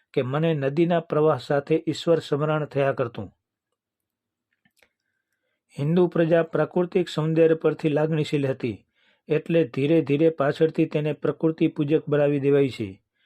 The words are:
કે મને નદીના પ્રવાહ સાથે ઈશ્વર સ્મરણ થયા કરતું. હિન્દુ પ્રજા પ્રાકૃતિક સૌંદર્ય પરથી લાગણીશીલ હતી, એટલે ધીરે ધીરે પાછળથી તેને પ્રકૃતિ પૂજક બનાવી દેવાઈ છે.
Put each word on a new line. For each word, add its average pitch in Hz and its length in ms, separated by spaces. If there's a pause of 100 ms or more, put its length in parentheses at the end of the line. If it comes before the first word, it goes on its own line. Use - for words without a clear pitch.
(140)
કે 143 80
મને 147 320
નદીના 160 460
પ્રવાહ 151 380
સાથે 151 500
ઈશ્વર 160 320
સ્મરણ 151 460
થયા 139 280
કરતું. 120 420 (2500)
હિન્દુ 170 280
પ્રજા 165 360
પ્રાકૃતિક 170 680
સૌંદર્ય 160 460
પરથી 160 340
લાગણીશીલ 151 580
હતી, 131 380 (420)
એટલે 165 400
ધીરે 143 340
ધીરે 143 280
પાછળથી 156 560
તેને 151 280
પ્રકૃતિ 160 540
પૂજક 156 420
બનાવી 147 300
દેવાઈ 139 300
છે. 101 320 (240)